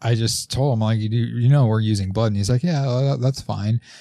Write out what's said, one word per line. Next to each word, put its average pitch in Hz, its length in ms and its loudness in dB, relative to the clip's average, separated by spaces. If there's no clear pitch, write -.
I 120 140 0
just - 360 -4
told 135 220 0
him, 110 80 0
like, 110 180 0
"You 107 80 -2
do, 110 80 -2
you 117 320 0
know, 143 180 6
we're 110 140 2
using 101 320 0
blood." 110 160 0
And 104 100 0
he's 101 120 -2
like, 123 140 2
"Yeah, 151 240 0
uh, 135 280 0
that's 131 260 -2
fine." 104 380 -2